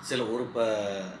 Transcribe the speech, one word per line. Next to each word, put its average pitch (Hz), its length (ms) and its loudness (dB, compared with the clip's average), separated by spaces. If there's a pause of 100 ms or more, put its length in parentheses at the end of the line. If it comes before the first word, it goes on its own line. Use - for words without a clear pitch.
சில 123 220 0
ஒரு 117 200 0
ப-, 104 640 0 (120)